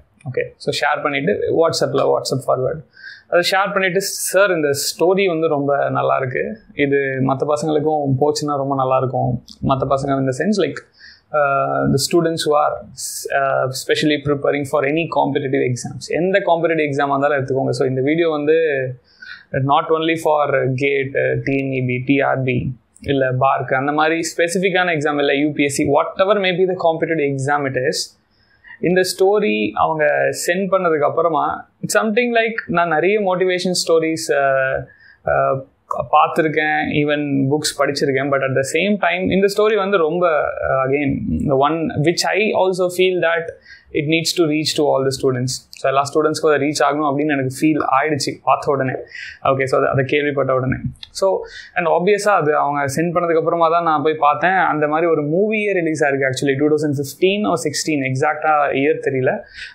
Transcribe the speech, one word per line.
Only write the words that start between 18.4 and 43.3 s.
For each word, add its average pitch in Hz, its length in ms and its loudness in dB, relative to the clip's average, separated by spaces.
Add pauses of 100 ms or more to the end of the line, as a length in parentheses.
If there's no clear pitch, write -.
not 139 380 2
only 160 260 0
for 147 520 0
gate, 135 760 0
T 135 180 -2
N 135 100 -4
E 131 140 -4
B, 123 200 -2
டி 139 160 2
ஆர் 131 200 0
பி, 127 340 -2 (260)
இல்ல 135 300 0
Bark, 135 420 0
அந்த 135 180 0
மாதிரி 156 280 0
ஸ்பெசிஃபிக்கான 175 800 0
exam 147 200 -2
இல்ல, 143 180 2
யூ 147 180 0
பி 147 100 0
எஸ் 143 120 0
C, 147 140 -2
whatever 175 460 2
may 185 160 0
be 180 160 2
the 185 80 0
competitive 160 540 0
exam 139 380 -2
it 135 80 -4
is, 139 420 -4 (600)
இந்த 180 220 2
story 208 720 2
அவங்க 160 340 0 (420)
சென்ட் 185 240 -2
பண்ணதுக்கு 170 320 2
அப்புறமா, 151 640 -2 (120)
it's - 200 0
something 233 320 0
like, 226 200 0 (140)
நான் 170 200 0
நிறைய 170 340 2
motivation 185 540 0 (120)
stories, 160 440 0
uh, 135 540 0 (400)
uh, 139 380 0 (360)
பார்த்திருக்கேன், 151 920 0
even 147 560 0
books 147 320 -2
படிச்சிருக்கேன். 139 500 0
But 135 180 0
at 131 60 -2
the 135 60 2 (120)
same 190 240 2
time, 185 320 0
இந்த 190 180 2 (100)
story 214 180 2
வந்து 196 220 0
ரொம்ப, 170 320 0
uh, 135 600 0
again, 139 300 0 (300)
the 139 60 2
one 151 320 2
which 165 400 0
I 170 120 0
also 185 600 0
feel 185 180 2
that 170 220 0 (520)